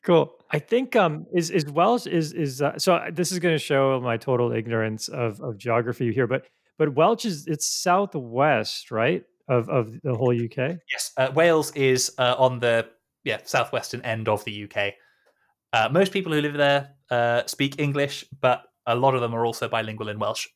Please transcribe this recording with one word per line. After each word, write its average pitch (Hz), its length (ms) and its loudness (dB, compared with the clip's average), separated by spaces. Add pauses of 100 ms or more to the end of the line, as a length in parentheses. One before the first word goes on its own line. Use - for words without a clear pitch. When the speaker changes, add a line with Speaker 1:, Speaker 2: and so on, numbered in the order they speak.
Speaker 1:
Cool. 160 280 4 (200)
I 151 80 -2
think, 254 360 0
um, 165 380 2
is, 170 160 0
is 165 160 0
Welsh, 180 400 2
is, 160 280 -2
is, 139 280 -4
uh, 143 160 -2
so, 175 160 2
uh, - 180 0
this 170 200 -2
is 180 80 -4
gonna 165 180 0
show 135 420 2
my 120 160 -2
total 123 360 0
ignorance 110 560 -2
of, 113 340 -6
of 117 160 -8
geography 117 560 -2
here, 123 140 0
but, 127 180 -2 (320)
but 151 160 2
Welsh 196 320 2
is, 160 220 -6
it's 156 180 -4
southwest, 143 1300 0
right, 123 320 0 (240)
of, 120 220 2
of 117 340 -2
the 131 100 -2
whole 123 180 0
U 117 160 -2
K? 135 300 -6 (140)
Speaker 2:
Yes. - 260 -6
Uh, 131 160 2
Wales 160 380 4
is, 131 480 2
uh, 123 180 2
on 127 220 2
the, 117 280 2 (360)
yeah, 110 200 -4
southwestern 120 580 -2
end 113 280 -4
of 107 140 0
the 110 80 -8
U 104 160 -10
K. 101 260 -4 (800)
Uh, 110 180 4
most 190 200 4
people 180 200 -4
who 151 100 2
live 147 120 -2
there, 143 380 2 (180)
uh, 120 380 2
speak 139 320 -4
English, 143 440 -2 (160)
but - 260 2 (200)
a 117 100 0
lot 131 200 4
of 123 60 0
them 117 120 -2
are 117 140 0
also 113 200 -4
bilingual 110 420 -4
in 104 100 -8
Welsh. 107 260 -4 (100)